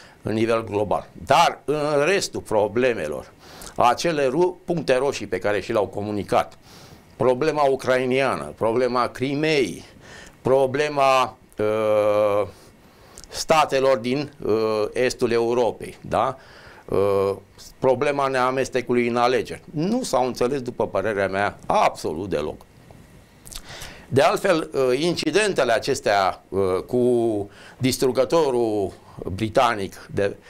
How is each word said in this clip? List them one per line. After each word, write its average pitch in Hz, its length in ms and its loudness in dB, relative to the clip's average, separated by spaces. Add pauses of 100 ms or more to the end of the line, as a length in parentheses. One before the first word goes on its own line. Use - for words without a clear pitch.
(220)
nivel 113 420 0
global. 98 440 -2 (180)
Dar 147 400 4
în 147 400 0
restul 170 360 -2
problemelor, 104 920 -2 (440)
acele 143 500 2
ru-, 160 400 0
puncte 139 300 0
roșii 127 320 -2
pe 92 100 -4
care 104 220 -2
și 92 120 -6
le-au 107 160 0
comunicat, 104 680 -2 (580)
problema 147 480 2
ucrainiană, 127 920 0
problema 120 520 0
Crimeei, 139 760 -2 (580)
problema, 135 960 2 (200)
uh, 107 920 2 (800)
statelor 135 720 2
din, 131 340 -4 (140)
uh, 107 480 0
estul 120 380 0
Europei, 117 680 -2
da? 120 360 -2 (480)
Uh, 98 500 0 (440)
problema 139 480 2
neamestecului 127 800 0
în 117 80 -2
alegeri. 120 480 0 (100)
Nu 202 300 -2
s-au 131 220 0
înțeles, 127 360 -2
după 117 260 -4
părerea 98 400 -2
mea, 95 380 -2
absolut 104 640 0
deloc. 76 320 -4 (1500)
De 131 140 2
altfel, 180 520 2
uh, 131 260 2
incidentele 160 720 0
acestea, 107 760 0
uh, 92 380 -2
cu 117 600 0 (280)
distrugătorul 123 1120 0 (420)
britanic 107 800 -2
de-, 101 220 -2 (140)